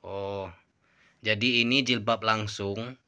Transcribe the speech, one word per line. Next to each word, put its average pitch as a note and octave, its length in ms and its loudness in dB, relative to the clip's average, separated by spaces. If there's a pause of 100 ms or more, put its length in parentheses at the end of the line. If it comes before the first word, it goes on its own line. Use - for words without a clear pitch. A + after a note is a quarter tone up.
Oh, G2 480 -6 (720)
jadi A#2 420 2
ini B2+ 220 2
jilbab A#2 400 0
langsung A2 720 -2 (100)